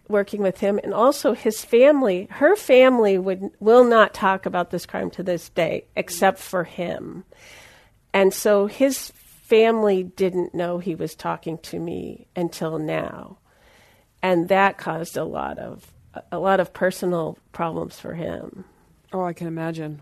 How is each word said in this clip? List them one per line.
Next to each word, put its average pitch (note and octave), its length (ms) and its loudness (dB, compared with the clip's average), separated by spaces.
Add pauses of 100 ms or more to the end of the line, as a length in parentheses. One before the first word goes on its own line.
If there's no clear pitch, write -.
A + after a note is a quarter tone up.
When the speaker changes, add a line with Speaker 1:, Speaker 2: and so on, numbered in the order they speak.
Speaker 1:
working G3+ 340 -2
with F#3+ 180 -2
him, G3+ 220 0
and G3 120 -6
also C4 400 2
his - 300 -4
family, A#3+ 680 4
her E4 260 4
family B3 640 6
would, F#3+ 320 -4 (100)
will A#3 240 8
not A3+ 300 4
talk F#3+ 320 0
about F3+ 240 -4
this F3 160 -8
crime F#3 240 -6
to - 120 -10
this F3 280 -4
day, - 340 -2 (120)
except F#3+ 420 0
for F3+ 260 -6
him. - 600 -10 (880)
And F#3+ 200 4
so G3+ 340 2
his C4 440 -2
family A3 920 2
didn't F3+ 520 -4
know F3 240 -4
he F3+ 160 -6
was E3 200 -8
talking E3 440 -8
to - 200 -12
me - 560 -10
until E3 440 -6
now. D#3+ 600 -8 (840)
And F3+ 260 0
that G3 300 2
caused E3 380 -8
a D#3 80 -4
lot C#2+ 340 -8
of, - 340 -16 (400)
a F3 60 -6
lot F#3+ 220 2
of E3+ 120 -2
personal F3+ 680 -4 (140)
problems E3 460 -8
for - 160 -12
him. - 500 -10 (480)
Speaker 2:
Oh, F#3 120 -4
I F3 80 -4
can E3+ 140 -10
imagine. D#3+ 560 -8